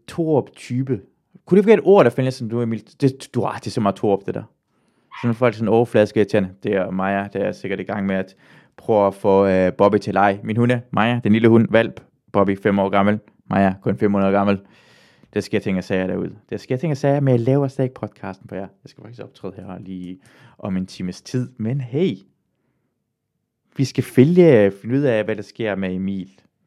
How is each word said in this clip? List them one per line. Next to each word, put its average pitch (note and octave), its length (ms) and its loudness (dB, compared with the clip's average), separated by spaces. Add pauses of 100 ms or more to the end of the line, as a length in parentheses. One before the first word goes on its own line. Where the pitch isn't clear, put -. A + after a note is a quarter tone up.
Thorup-type. C3 920 -4 (460)
Kunne F3+ 120 4
det G3+ 80 4
være A3 80 8
et F3 100 2
ord, F#3 200 6
der - 60 6
findes, C3 240 -2
som A#2+ 140 -10
du A2+ 100 -4
er A#2+ 40 -2
Emil, A2+ 220 -4 (160)
det, C3+ 340 -2
du, A#2 100 -2
ah, - 140 -6
det - 80 -14
er - 40 -8
så - 100 -6
meget G2 160 0
Thorup, G2+ 300 -2
det - 80 -8
der. A2 80 -8 (800)
Sådan A#2 120 -2
folk, A#2 200 0
sådan A2 140 -4
overfladiske A2+ 520 2
irriterende. G2 300 0 (120)
Det G2+ 120 -2
er F#2 160 -2
Maja, G2 420 -4
der G2 80 -6
er G2 120 -4
sikkert G2 280 -8
i - 20 -10
gang G2+ 240 -6
med G2 100 -2
at F#2+ 180 -8 (420)
prøve G#2 300 2
at F#2+ 80 -2
få, G2 320 2
øh, F#2 260 2
Bobby G2+ 260 4
til G2+ 160 -4
leg. G2+ 300 2
Min A2 120 -6
hunde, A#2+ 240 0 (100)
Maja, A#2+ 340 0
den G#2 80 2
lille A#2 160 4
hund, A2+ 200 6
hvalp. A2+ 320 0 (320)
Bobby, G2 260 0
fem G2+ 200 0
år G2 100 0
gammel. G2+ 300 0 (320)
Maja, F#2+ 320 2
kun G#2 140 -4
fem G#2+ 140 0
måneder G2 200 0
gammel. G2 300 0 (720)
Der G#2 60 -2
sker - 200 -6
ting G2 180 -4
og F2+ 60 -6
sager F#2 220 -4
derude. F#2 300 -8 (140)
Der G#2 60 -8
sker B2+ 200 -6
ting D#3+ 140 -4
og C#3+ 60 -2
sager, C#3+ 240 0
men C3+ 120 2
jeg A#2+ 80 2
laver C3+ 280 0
stadig C3 240 -4
podcasten G2+ 560 -14
for F#2 80 -14
jer. F#2+ 60 -10 (220)
Jeg - 60 -20
skal - 120 -20
faktisk A2+ 200 -20
optræde - 340 -16
her F#2+ 220 -16
lige F#2 400 -14 (400)
om F#2+ 180 -8
en F#2 100 -6
times - 360 -12
tid. B2 340 -8
Men A#2 240 -6
hey, C3 340 -4 (1600)
vi C#3 80 0
skal B2+ 200 -4
følge, C#3+ 680 6 (100)
finde A2+ 120 -4
ud C#3 80 0
af, A2+ 220 0
hvad G#2+ 120 -4
der G#2 60 -12
sker G#2+ 320 -6
med F#2+ 200 -4
Emil F#2+ 460 -8 (260)